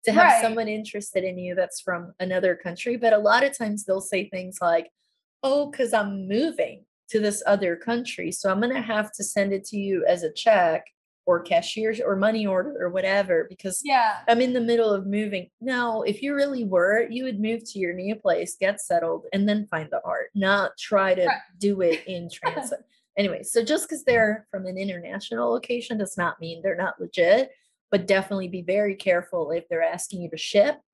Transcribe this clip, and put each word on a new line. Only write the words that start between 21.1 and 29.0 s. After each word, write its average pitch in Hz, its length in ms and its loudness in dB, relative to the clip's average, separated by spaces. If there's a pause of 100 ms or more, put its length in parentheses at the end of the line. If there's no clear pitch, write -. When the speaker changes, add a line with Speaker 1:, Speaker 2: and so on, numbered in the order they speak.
Speaker 1:
to 180 120 2
Speaker 2:
Right. - 120 0 (200)
Speaker 1:
do 202 240 0
it 165 240 2
in 175 240 -10
Speaker 2:
<laughs> - 20 -16
Speaker 1:
transit. - 480 -6 (360)
Anyway, 196 260 0
so - 220 0
just 311 240 0
'cause 311 160 -8
they're 220 460 2
from 190 160 -8
an 185 120 -8
international 196 720 -4
location 240 460 -4
does 196 180 -4
not 175 240 -2
mean 165 220 -12
they're 185 140 -2
not 180 240 -4
legit, 185 520 4 (380)
but 190 160 0
definitely 190 420 0
be 180 140 -8
very 196 340 0
careful 175 560 -2